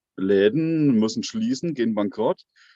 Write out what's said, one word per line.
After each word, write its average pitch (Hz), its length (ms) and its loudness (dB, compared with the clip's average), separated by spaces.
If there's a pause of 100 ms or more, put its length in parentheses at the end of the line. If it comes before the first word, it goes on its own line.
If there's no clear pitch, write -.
(180)
Läden 117 800 2
müssen 110 240 -2
schließen, 123 500 -4
gehen 113 220 -2
bankrott. 107 460 -2 (340)